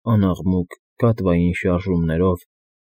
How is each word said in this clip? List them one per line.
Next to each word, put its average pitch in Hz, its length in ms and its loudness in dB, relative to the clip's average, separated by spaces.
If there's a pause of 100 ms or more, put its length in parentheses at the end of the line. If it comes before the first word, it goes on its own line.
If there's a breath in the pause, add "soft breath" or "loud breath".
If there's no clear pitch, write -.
անաղմուկ 92 720 0 (180)
կատվային 90 600 0
շարժումներով 87 920 -2 (420)